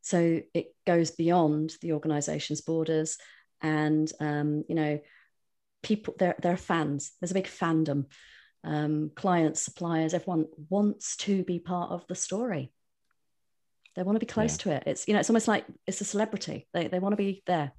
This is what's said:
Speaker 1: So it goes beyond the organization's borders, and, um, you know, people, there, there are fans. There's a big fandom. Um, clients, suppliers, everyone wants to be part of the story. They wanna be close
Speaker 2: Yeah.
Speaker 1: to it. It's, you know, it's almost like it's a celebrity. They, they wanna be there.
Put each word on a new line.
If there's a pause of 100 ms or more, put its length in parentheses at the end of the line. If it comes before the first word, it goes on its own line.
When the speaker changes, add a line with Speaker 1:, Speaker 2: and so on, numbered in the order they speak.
Speaker 1:
So (140)
it (100)
goes
beyond (100)
the
organization's
borders, (420)
and, (100)
um,
you
know, (840)
people,
there,
there
are
fans.
There's
a
big
fandom. (560)
Um,
clients,
suppliers,
everyone (240)
wants
to
be
part
of
the
story. (1200)
They
wanna
be
close
Speaker 2:
Yeah.
Speaker 1:
to
it.
It's,
you
know,
it's
almost
like (200)
it's
a
celebrity.
They,
they
wanna
be
there.